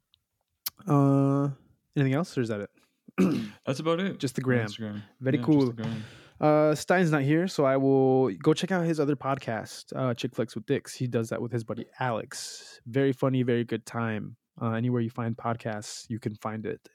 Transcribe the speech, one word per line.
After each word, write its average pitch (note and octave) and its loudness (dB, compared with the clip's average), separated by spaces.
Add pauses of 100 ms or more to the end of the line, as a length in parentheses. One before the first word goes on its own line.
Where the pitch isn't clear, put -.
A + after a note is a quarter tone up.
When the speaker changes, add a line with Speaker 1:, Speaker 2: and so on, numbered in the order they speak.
(880)
Speaker 1:
Uh, C#3 4 (460)
anything C3+ 2
else, D#3+ -2
or C#3 2
is A2+ -2
that G#2 -4
it? G2 -8 (480)
<clears throat> C3 0
Speaker 2:
That's C3+ -4
about E3 -2
it. F#3 -4
Speaker 1:
Just C3+ -4
the - -6
Speaker 2:
My C3 -4
Speaker 1:
gram. B2 2
Speaker 2:
Instagram. G#2 -8 (180)
Speaker 1:
Very C3 0
Speaker 2:
Yeah, A#2+ -2
just - -4
Speaker 1:
cool. C#3+ 6
Speaker 2:
the A#2 -2
gram. A2 -6 (360)
Speaker 1:
Uh, D3+ 4
Stein's F3 2
not D3 2
here, D#3+ 2
so D#3 0
I C3+ 4
will C3 4
go D#3 2
check F3 -4
out F3+ 0
his E3 0
other C#3+ 2
podcast, C3 -6 (100)
uh, C3 0
Chick - -8
Flicks A2+ -4
with A2 -10
Dicks. - -2
He B2+ -4
does A#2 -2
that - -4
with A#2+ -6
his A#2+ -4
buddy A2 -8 (140)
Alex. - -6
Very C3+ 2
funny, C3 2
very A#2+ 2
good A2+ -6
time. A2 -6 (260)
Uh, A#2 0
anywhere A#2+ 0
you A2+ -2
find A#2 -4
podcasts, A#2 -6
you A2+ -6
can G#2+ -6
find G#2+ -8
it. G2 -6 (140)